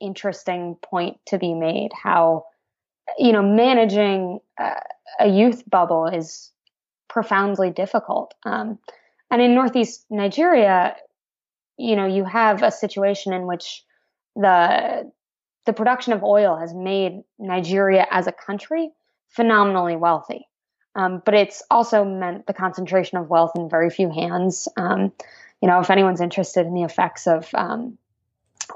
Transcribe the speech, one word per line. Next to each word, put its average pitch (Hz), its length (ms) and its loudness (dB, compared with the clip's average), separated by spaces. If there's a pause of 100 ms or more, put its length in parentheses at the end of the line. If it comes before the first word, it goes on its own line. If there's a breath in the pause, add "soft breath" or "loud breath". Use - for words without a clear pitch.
interesting 180 800 -8
point - 360 -6 (100)
to 196 100 -2
be 175 160 -2
made, 165 400 -4
how, 165 520 0 (720)
you 240 140 4
know, 208 100 4
managing 208 1000 2 (200)
a, - 120 -4 (500)
a 214 60 4
youth 226 420 4
bubble 170 380 0
is 165 440 -8 (560)
profoundly 196 600 0
difficult. - 640 -4 (100)
Um, 214 360 -6 (520 loud breath)
and 240 100 2
in 240 140 6
Northeast 247 540 0
Nigeria, 208 840 2 (840)
you 226 200 0
know, 196 80 0
you 190 180 0
have 214 400 0
a - 80 2
situation 196 640 -4
in 185 140 -4
which - 360 -10 (520)
the, 180 760 2 (540)
the 220 80 0
production 247 400 0
of 196 100 -4
oil 202 340 4
has 170 160 -10
made 190 500 -4 (140)
Nigeria 190 720 2
as 180 180 0
a 175 40 -4
country 311 600 -8 (360)
phenomenally 202 680 2
wealthy. 170 500 -2 (480)
Um, 185 300 -4
but 208 80 2
it's 202 360 2
also 233 360 4
meant 190 420 -8
the 202 60 -6
concentration 185 640 -2
of 165 120 -6
wealth 165 260 2
in 170 140 -6
very 170 200 2
few 175 200 0
hands. 175 680 -2
Um, 190 340 -2 (500 loud breath)
you 190 60 2
know, 180 140 6
if 175 80 -4
anyone's 190 320 4
interested 175 440 -2
in 170 80 -6
the 180 100 -2
effects 175 440 -4
of, 165 260 0
um, - 440 -6 (800)